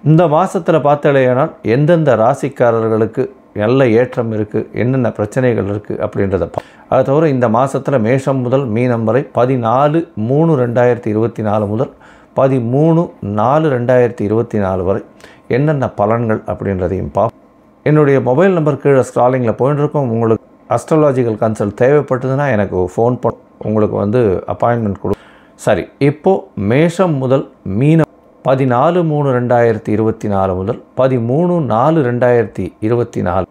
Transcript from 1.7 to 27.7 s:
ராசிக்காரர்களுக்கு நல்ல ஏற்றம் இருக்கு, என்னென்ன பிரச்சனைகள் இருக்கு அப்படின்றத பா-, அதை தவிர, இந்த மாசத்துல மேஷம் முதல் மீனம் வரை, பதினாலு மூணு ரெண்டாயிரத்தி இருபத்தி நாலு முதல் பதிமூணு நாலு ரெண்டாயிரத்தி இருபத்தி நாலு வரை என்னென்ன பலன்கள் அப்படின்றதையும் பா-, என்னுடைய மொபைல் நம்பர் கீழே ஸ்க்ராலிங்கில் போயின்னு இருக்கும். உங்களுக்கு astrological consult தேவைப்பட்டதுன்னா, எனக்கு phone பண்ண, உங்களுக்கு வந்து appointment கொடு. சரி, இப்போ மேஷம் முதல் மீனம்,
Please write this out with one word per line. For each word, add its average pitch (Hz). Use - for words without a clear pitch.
ராசிக்காரர்களுக்கு 113
நல்ல 123
ஏற்றம் 117
இருக்கு, 107
என்னென்ன 120
பிரச்சனைகள் 110
இருக்கு 101
அப்படின்றத 98
பா-, -
அதை 127
தவிர, 147
இந்த 127
மாசத்துல 131
மேஷம் 135
முதல் 123
மீனம் 117
வரை, 113
பதினாலு 131
மூணு 135
ரெண்டாயிரத்தி 120
இருபத்தி 110
நாலு 107
முதல் 107
பதிமூணு 139
நாலு 123
ரெண்டாயிரத்தி 123
இருபத்தி 110
நாலு 95
வரை 98
என்னென்ன 139
பலன்கள் 110
அப்படின்றதையும் 95
பா-, -
என்னுடைய 143
மொபைல் 135
நம்பர் 151
கீழே 139
ஸ்க்ராலிங்கில் 123
போயின்னு 139
இருக்கும். 143
உங்களுக்கு 113
astrological 123
consult 107
தேவைப்பட்டதுன்னா, 135
எனக்கு 101
phone 117
பண்ண, -
உங்களுக்கு 107
வந்து 104
appointment 117
கொடு. 98
சரி, 104
இப்போ 147
மேஷம் 156
முதல் 131
மீனம், 147